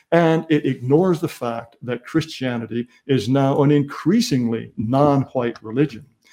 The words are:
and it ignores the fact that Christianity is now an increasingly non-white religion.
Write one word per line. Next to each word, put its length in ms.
and 360
it 160
ignores 540
the 80
fact 540
that 240
Christianity 840
is 220
now 360
an 60
increasingly 1080
non-white 840
religion. 440